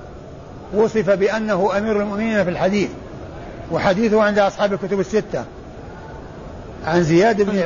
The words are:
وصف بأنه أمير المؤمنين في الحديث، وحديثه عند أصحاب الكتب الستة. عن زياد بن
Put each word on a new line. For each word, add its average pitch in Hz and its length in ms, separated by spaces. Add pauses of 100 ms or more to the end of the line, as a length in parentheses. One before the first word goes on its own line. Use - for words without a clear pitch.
(720)
وصف 208 360
بأنه 202 680
أمير 208 240
المؤمنين 208 420
في 170 60
الحديث، 185 400 (840)
وحديثه 202 520
عند 208 160
أصحاب 196 340
الكتب 196 260
الستة. 190 440 (1400)
عن 175 180
زياد 190 380
بن 202 240